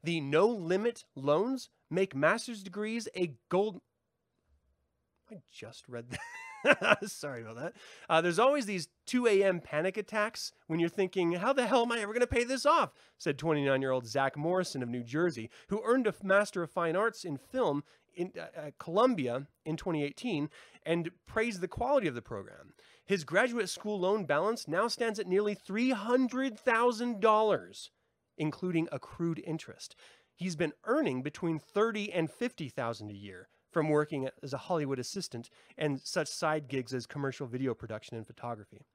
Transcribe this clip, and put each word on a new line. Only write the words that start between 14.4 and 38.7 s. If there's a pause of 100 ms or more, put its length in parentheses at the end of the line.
of
New
Jersey, (180)
who
earned
a
Master
of
Fine
Arts
in
Film (300)
in,
uh,
at
Columbia (180)
in
twenty
eighteen (360)
and (160)
praised
the
quality
of
the
program. (320)
His
graduate
school
loan
balance
now
stands
at
nearly
three
hundred
thousand
dollars, (480)
including
accrued
interest. (400)
He's
been (120)
earning
between
thirty
and
fifty
thousand
a
year (220)
from
working (140)
as
a
Hollywood
assistant (300)
and
such
side
gigs
as
commercial
video
production
and
photography.